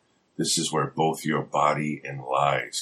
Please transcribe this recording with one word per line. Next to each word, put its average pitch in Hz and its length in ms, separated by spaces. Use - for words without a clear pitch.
This - 220
is 78 120
where 76 140
both 80 400
your 73 160
body 73 640
and 69 180
lies 65 580